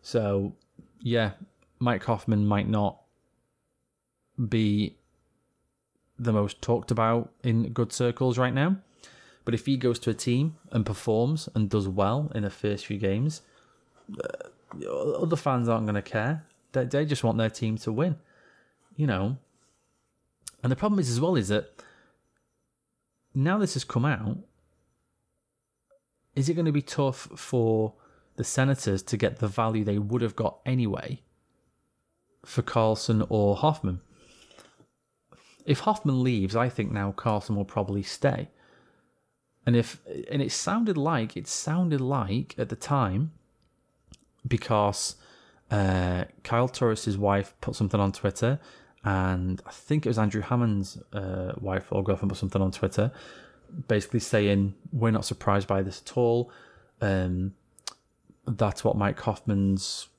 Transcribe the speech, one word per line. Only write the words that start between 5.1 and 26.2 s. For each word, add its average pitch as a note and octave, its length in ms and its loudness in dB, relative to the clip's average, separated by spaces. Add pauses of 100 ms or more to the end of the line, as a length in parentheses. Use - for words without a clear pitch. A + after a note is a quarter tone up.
the A#2+ 160 0
most G#2 280 0
talked A#2 300 -2
about A2+ 400 0 (120)
in A#2 260 2
good A#2 220 -2
circles B2 460 0
right B2+ 160 0
now, D#3+ 240 2 (680)
but A2+ 80 0
if A2+ 120 -2
he C#3 120 0
goes B2 220 2
to - 100 -2
a A2 40 0
team C3+ 420 0 (160)
and A2 140 2
performs A#2 680 0
and G#2+ 140 2
does G2+ 180 0
well G#2 480 0
in G#2+ 80 -2
the G2 60 -2
first G2+ 360 -4
few G#2 120 -6
games, G#2 440 0 (840)
uh, - 640 -12 (300)
other E3 180 0
fans B2 320 0
aren't A2+ 180 2
gonna G#2 160 0
care. B2+ 440 -2 (280)
They, C3 120 0
they C#3+ 200 0
just D3 180 -2
want A2+ 140 2
their A2 120 2
team A2 300 -2
to - 120 -4
win, D#3 260 0 (760)
you D3 120 0
know. G#2+ 300 0 (1300)
And B2+ 80 2
the C3 40 2
problem G3+ 240 0
is C3+ 100 0
as A#2+ 100 0
well E3+ 160 2
is G#2 120 2
that - 340 -2 (1500)
now D#3+ 240 2
this G3 160 0
has C3+ 100 -4
come B2 220 -2
out, A2 320 -2 (2000)